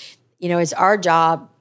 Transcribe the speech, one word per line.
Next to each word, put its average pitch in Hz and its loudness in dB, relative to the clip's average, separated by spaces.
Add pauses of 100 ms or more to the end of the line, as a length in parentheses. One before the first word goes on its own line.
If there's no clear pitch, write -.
(380)
you 175 -6
know, 175 -2
it's 170 -4
our 202 2
job. 165 0 (120)